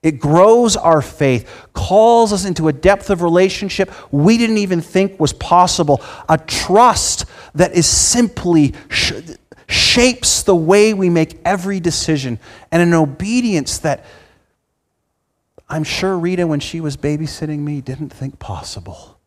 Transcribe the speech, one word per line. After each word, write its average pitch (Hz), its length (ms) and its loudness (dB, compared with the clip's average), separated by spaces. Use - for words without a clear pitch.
It 156 180 -2
grows 202 560 4
our 160 240 2
faith, 131 500 -2
calls 220 580 2
us 190 140 -4
into 165 240 -2
a 147 60 0
depth 196 340 0
of 180 140 -2
relationship 185 680 0
we 160 240 4
didn't 226 220 0
even 185 240 -2
think 190 360 -2
was 151 140 0
possible, 175 720 0
a 160 80 2
trust - 880 0
that 175 180 2
is - 140 2
simply 175 880 0
sh-, - 240 -4
shapes - 760 0
the 196 120 2
way 196 380 4
we 190 160 -2
make 165 340 -2
every 190 380 -4
decision, 147 580 -4
and 170 120 0
an 175 100 2
obedience 175 840 -2
that 143 260 -6
I'm 156 140 -4
sure 190 340 -4
Rita, 175 280 -2
when 151 140 -2
she 165 220 -10
was 143 160 -8
babysitting 151 640 -6
me, 147 200 -8
didn't 135 300 -12
think - 280 -14
possible. - 880 -16